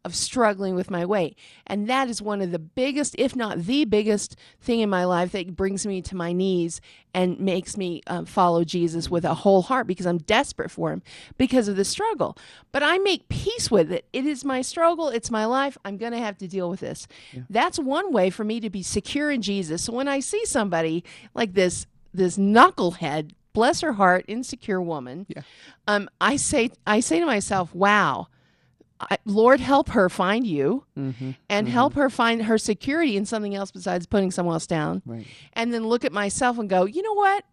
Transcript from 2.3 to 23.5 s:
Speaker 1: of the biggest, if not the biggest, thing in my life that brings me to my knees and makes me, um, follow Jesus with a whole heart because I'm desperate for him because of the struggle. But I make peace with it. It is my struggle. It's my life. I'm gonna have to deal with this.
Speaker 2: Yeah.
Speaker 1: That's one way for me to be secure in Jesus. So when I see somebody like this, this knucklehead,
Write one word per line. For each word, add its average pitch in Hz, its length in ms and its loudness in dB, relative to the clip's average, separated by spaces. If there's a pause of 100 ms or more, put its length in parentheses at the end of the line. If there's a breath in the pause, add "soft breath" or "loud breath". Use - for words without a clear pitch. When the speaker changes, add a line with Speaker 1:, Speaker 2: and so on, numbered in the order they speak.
Speaker 1:
of 175 100 -2
the 175 60 -2
biggest, 254 640 -2
if 262 160 0
not 208 300 -4
the 277 200 2
biggest, 208 500 0 (240 soft breath)
thing 233 200 0
in 214 100 2
my 185 160 2
life 180 280 0
that 185 220 -6
brings 190 300 -2
me 190 160 -4
to 196 140 -10
my 175 160 -4
knees 180 500 0 (320 soft breath)
and 180 260 0
makes 190 380 -2
me, 180 300 -6
um, 170 180 -6
follow 170 380 4
Jesus 170 440 -2
with 170 160 -2
a 160 120 0
whole 196 280 6
heart 262 220 0
because 180 220 -4
I'm 175 120 2
desperate 208 520 0
for 165 200 -4
him 180 120 -6 (340 loud breath)
because 254 300 2
of 202 80 0
the 196 100 2
struggle. 403 500 -2 (360 loud breath)
But 277 100 0
I 320 160 2
make 392 320 0
peace - 400 -4
with 175 220 4
it. - 220 -6
It 262 120 -2
is 277 180 -4
my 262 200 -2
struggle. 330 460 0
It's 226 200 -4
my 214 160 0
life. 269 400 -2
I'm 202 120 -8
gonna 233 220 -6
have 214 200 -6
to 190 80 -10
deal 180 240 -4
with 185 80 -8
this. - 280 -12 (260 loud breath)
Speaker 2:
Yeah. 127 80 -12 (100)
Speaker 1:
That's 269 260 0
one 320 340 -2
way 190 200 4
for 220 140 -6
me 226 160 -4
to 220 100 -6
be 190 100 -8
secure 285 480 -4
in 254 140 -2
Jesus. 185 400 -4
So 226 100 -6
when 262 140 -4
I 277 140 -2
see 427 240 -4
somebody 170 580 0 (320 loud breath)
like 190 180 -2
this, 185 320 2 (280)
this 180 240 0
knucklehead, 185 960 4 (220)